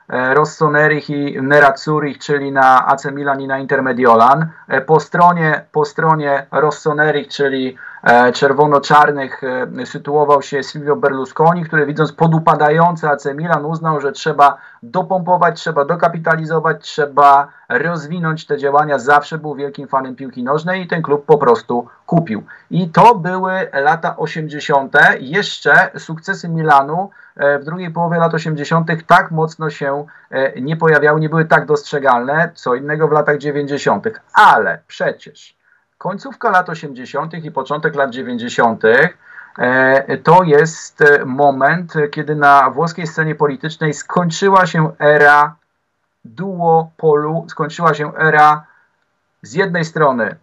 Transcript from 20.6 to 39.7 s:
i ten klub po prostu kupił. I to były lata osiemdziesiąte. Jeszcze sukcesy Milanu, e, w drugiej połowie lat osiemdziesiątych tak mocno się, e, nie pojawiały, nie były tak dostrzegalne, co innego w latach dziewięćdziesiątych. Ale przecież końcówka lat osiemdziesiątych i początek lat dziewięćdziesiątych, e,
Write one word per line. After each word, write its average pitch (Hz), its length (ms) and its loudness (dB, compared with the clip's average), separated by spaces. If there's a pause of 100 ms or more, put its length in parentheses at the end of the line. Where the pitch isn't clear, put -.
i 175 40 -10
ten 170 160 -4
klub 143 240 -2
po - 120 4
prostu 120 480 0 (200)
kupił. 165 360 -2 (280)
I 175 180 -2
to 208 260 6
były 185 380 -4 (200)
lata 160 440 0
osiemdziesiąte. 151 1040 -2
Jeszcze 170 800 0
sukcesy 165 500 -10
Milanu, 156 640 0 (260)
e, 143 220 0
w 139 60 -14
drugiej 170 260 -8
połowie 170 280 -2
lat 165 160 0
osiemdziesiątych 160 720 -4
tak 180 240 2
mocno 160 400 -4
się, 147 360 -6 (240)
e, 135 300 -4
nie 156 160 -4
pojawiały, 156 440 2
nie 156 80 -2
były 160 160 0
tak 151 220 0
dostrzegalne, 143 880 0
co 123 200 -4
innego 147 340 -2
w 147 40 -4
latach 147 260 2
dziewięćdziesiątych. 139 800 -4 (140)
Ale 165 520 4
przecież - 720 -10 (420)
końcówka 208 520 -8
lat 180 180 2
osiemdziesiątych 156 760 -10
i 147 60 -12
początek 143 440 -4
lat 135 160 -2
dziewięćdziesiątych, 120 1080 0 (400)
e, 131 600 0